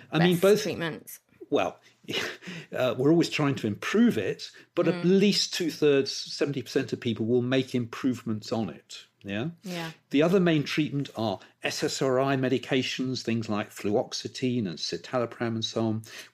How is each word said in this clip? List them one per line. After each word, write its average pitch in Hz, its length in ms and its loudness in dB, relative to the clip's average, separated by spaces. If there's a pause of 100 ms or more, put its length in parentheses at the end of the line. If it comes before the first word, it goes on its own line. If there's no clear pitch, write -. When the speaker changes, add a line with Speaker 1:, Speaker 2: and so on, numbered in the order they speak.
(120)
Speaker 1:
I 156 80 2
mean, 175 140 6
Speaker 2:
best 170 80 0
Speaker 1:
both 202 220 6
Speaker 2:
treatments? 156 560 -8 (300)
Speaker 1:
Well, 104 300 0 (280)
<laughs> 135 60 -6 (600)
uh, 123 220 0
we're 135 140 4
always 165 180 4
trying 139 260 0
to 113 120 -2
improve 196 500 2
it, - 320 -4 (260)
but 175 120 2
at 180 80 2
Speaker 2:
Mm. 175 240 4
Speaker 1:
least 202 340 4
two-thirds, 143 580 2
seventy 143 500 -4
percent 127 320 -4
of 113 60 -4
people 110 260 -2
will 123 160 4
make 131 320 0
improvements 117 800 -4
on 113 180 -2
it. - 360 -16 (200)
Yeah? 107 260 -4 (120)
Speaker 2:
Yeah. 170 280 -8 (180)
Speaker 1:
The 135 120 4
other 175 200 4
main 160 220 4
treatment 139 520 -2
are 107 240 -2 (240)
S - 180 -4
S - 200 -2
R 131 180 2
I 135 160 2
medications, 131 840 0
things 113 260 -2
like 107 220 -2
fluoxetine 120 1000 -2
and 82 100 -8
citalopram 117 800 -4
and 113 80 -4
so 113 220 -2
on, 110 160 0 (320)